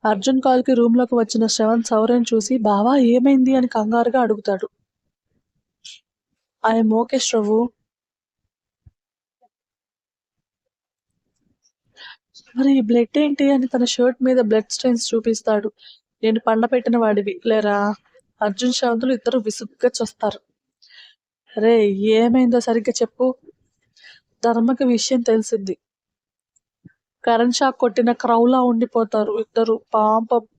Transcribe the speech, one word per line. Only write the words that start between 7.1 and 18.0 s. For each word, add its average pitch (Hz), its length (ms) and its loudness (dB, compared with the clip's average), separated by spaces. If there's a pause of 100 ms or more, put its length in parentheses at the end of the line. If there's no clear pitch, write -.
శ్రవు." 214 400 -2 (4000)
"మరి 269 180 2
ఈ 269 80 4
బ్లడ్ 233 380 0
ఏంటి?" 294 320 0
అని 262 160 0
తన 247 180 -2
షర్ట్ 247 380 0
మీద 254 200 2
బ్లడ్ 214 280 0
స్టెయిన్స్ 240 360 -2
చూపిస్తాడు. 220 600 -2 (500)
"నేను 220 220 0
పండపెట్టిన 233 560 0
వాడివి 208 380 0 (100)
లేరా?" 208 320 0 (640)